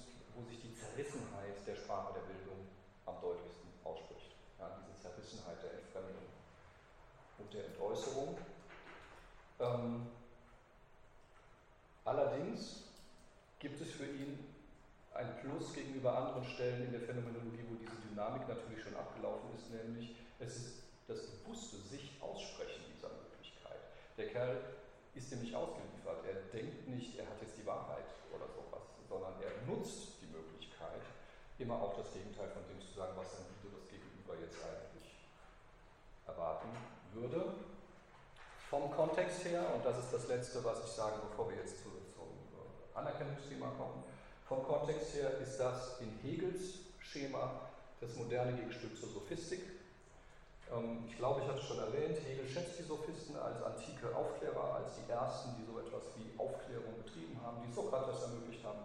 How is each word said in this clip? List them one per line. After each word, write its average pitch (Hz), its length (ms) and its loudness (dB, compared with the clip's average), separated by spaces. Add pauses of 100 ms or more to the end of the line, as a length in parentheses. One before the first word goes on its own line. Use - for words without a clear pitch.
(360)
wo 123 80 -4
sich 117 180 -6
die 120 140 -8
Zerrissenheit 101 920 -2
der 104 100 0
Sprache 95 380 2
der 92 200 -2
Bildung 95 340 -6 (380)
am 92 160 -2
deutlichsten 87 480 0 (140)
ausspricht. - 520 -6 (240)
Ja, 85 100 -4 (140)
diese - 180 -12
Zerrissenheit - 600 -6
der 87 100 -4
Entfremdung 95 540 -6 (1120)
und 101 140 -8
der 98 120 0
Entäußerung. - 720 2 (1200)
Ähm, 120 480 6 (2000)
allerdings 143 800 6 (760)
gibt 143 220 -2
es - 100 -2
für 139 140 -2
ihn 139 400 -2 (680)
ein 123 280 2
Plus 139 320 0
gegenüber 131 420 4
anderen 127 300 4
Stellen 123 400 4
in 123 80 0
der 117 80 0
Phänomenologie, 117 640 0
wo 113 80 -2
diese 113 320 -4
Dynamik 110 400 2
natürlich 113 340 -2
schon 104 140 -4
abgelaufen 110 640 0
ist, 113 140 -8
nämlich 113 440 -2 (240)
es 120 160 -2
ist - 280 -4 (240)
das - 200 0
bewusste - 480 -6
sich 98 460 -6
aussprechen - 640 -2 (100)
dieser - 140 -6
Möglichkeit. - 720 -8 (340)
Der 107 120 2
Kerl 123 280 4 (600)
ist 131 160 -6
dem 123 100 0
nicht 117 140 0
ausgeliefert. - 680 0
Er 95 120 2 (220)
denkt - 300 -2
nicht, - 320 -2
er 107 60 -2
hat - 160 -4
jetzt - 160 -6
die 104 80 -8
Wahrheit - 400 0 (260)
oder - 160 -2
sowas, - 360 -6 (260)
sondern 92 320 -2
er - 100 2 (160)
nutzt - 540 0
die 82 60 -8
Möglichkeit, 80 760 -6 (560)
immer 117 180 2
auch - 220 4
das - 160 -2
Gegenteil 98 360 -2
von 98 200 -4
dem 92 100 -6
zu - 140 -8
sagen, 92 240 0
was 92 160 -2
sein - 100 -6 (160)
biederes - 300 -8
Gegenüber - 500 -6
jetzt 82 240 -4
eigentlich - 560 -6 (1080)
erwarten 85 420 2 (420)
würde. 127 420 2 (1160)
Vom 143 220 6
Kontext 165 540 6
her, 170 200 6 (100)
und 113 80 4
das 123 140 8
ist 123 160 2
das 117 140 4
Letzte, 123 360 4
was 113 220 4
ich - 60 -2
sage, 107 240 4 (120)
bevor - 220 2
wir - 80 0
jetzt - 260 -2
zu, 101 60 -6 (240)
zum, - 160 -8 (240)
äh, - 440 -8
Anerkennungsthema 143 800 0
kommen, 127 280 -2 (440)
vom 175 160 6
Kontext 147 520 6
her 143 240 6
ist - 200 2
das 123 420 4
in 107 220 -2
Hegels 175 560 4 (200)
Schema 131 520 2 (480)
das 120 160 -2
moderne 123 380 6
Gegenstück 110 440 0
zur 110 120 -2
Sophistik. 170 520 0 (1080)
Ähm, 117 360 2
ich - 100 -6
glaube, 139 240 6
ich - 60 4
hatte - 140 4
schon 117 180 0
erwähnt, 151 460 6
Hegel 131 220 0
schätzt 170 320 0
die 170 40 -2
Sophisten 151 520 0
als 120 260 2
antike - 540 2
Aufklärer, 139 600 4
als 127 200 2
die - 160 -2
ersten, 123 460 4
die 113 80 -4
so 113 140 -2
etwas 113 240 -2 (140)
wie 110 220 -4
Aufklärung - 640 0
betrieben - 380 -4
haben, 120 260 -2
die 120 60 -2
Sokrates 131 480 4
ermöglicht 117 420 -2
haben, 104 220 -2